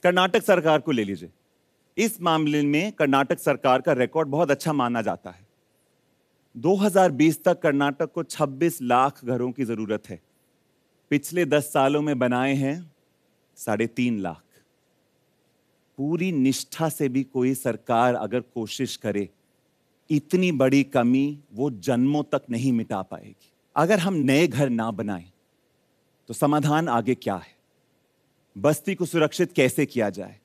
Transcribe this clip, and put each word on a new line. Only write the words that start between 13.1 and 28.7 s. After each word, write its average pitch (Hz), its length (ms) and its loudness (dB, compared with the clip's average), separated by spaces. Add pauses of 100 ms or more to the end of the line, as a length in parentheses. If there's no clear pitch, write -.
साढ़े 110 300 -2
तीन 117 320 -2
लाख। 87 240 -10 (1500)
पूरी 165 360 -2
निष्ठा 135 560 0
से 147 200 -2
भी 131 140 -2
कोई 131 320 0
सरकार 120 600 0
अगर 110 260 -4
कोशिश 120 560 -8
करे, 101 320 -4 (840)
इतनी 180 420 0
बड़ी 131 300 4
कमी 135 560 0 (160)
वो 135 160 -4
जन्मों 131 520 0
तक 143 280 -2
नहीं 123 220 -2
मिटा 110 300 -4
पाएगी। 95 500 -18 (240)
अगर 180 220 4
हम 190 160 -2
नए 143 320 4
घर 139 220 0
ना 113 220 -2
बनाएं 95 400 -8 (1000)
तो 117 60 -12
समाधान 151 540 2
आगे 117 260 0
क्या 101 220 -4
है? - 200 -14 (1000)
बस्ती 147 360 0